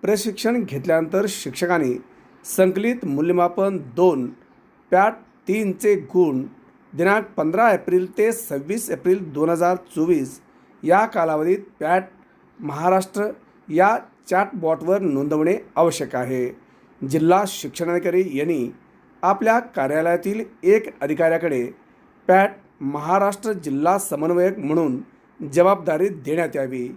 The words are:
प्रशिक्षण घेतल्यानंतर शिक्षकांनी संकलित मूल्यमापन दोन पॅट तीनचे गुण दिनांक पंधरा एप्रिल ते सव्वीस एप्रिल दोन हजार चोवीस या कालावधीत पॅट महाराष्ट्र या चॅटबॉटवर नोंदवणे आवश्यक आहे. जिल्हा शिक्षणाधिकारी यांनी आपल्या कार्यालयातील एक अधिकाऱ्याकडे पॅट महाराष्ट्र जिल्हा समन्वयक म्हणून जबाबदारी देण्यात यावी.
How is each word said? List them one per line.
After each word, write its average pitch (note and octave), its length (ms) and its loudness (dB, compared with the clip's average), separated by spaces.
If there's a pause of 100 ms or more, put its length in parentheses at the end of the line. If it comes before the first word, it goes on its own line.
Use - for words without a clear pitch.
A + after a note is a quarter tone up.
प्रशिक्षण G#3+ 600 -2
घेतल्यानंतर E3 640 0
शिक्षकांनी D#3+ 640 -2 (500)
संकलित G3+ 600 0
मूल्यमापन F3 720 0 (180)
दोन D#3 300 4 (680)
पॅट G3 200 4 (360)
तीनचे G#3 460 0
गुण D3 480 2 (500)
दिनांक G3 320 0 (120)
पंधरा F#3+ 360 2
एप्रिल F#3 460 0
ते A3 140 2
सव्वीस F3+ 580 -6
एप्रिल F3 420 -2
दोन D3 180 0
हजार F3 260 2
चोवीस D#3 640 -2 (420)
या F#3 240 4
कालावधीत E3 520 0 (220)
पॅट F3 220 2 (580)
महाराष्ट्र F#3 640 0 (440)
या F#3+ 280 4 (340)
चॅटबॉटवर F3+ 680 0
नोंदवणे D3+ 540 0 (220)
आवश्यक D#3 400 0
आहे. B2+ 300 -2 (640)
जिल्हा E3 360 4
शिक्षणाधिकारी F3 760 -2 (100)
यांनी C#3+ 380 -2 (520)
आपल्या G#3+ 360 2
कार्यालयातील E3+ 840 -2 (200)
एक A3 260 4 (120)
अधिकाऱ्याकडे D#3 600 0 (680)
पॅट G3 220 6 (300)
महाराष्ट्र F#3+ 720 -2
जिल्हा D#3+ 460 -2
समन्वयक F3 600 0
म्हणून D3 380 0 (440)
जबाबदारी F3 680 2
देण्यात D#3 480 -4
यावी. B2+ 400 -4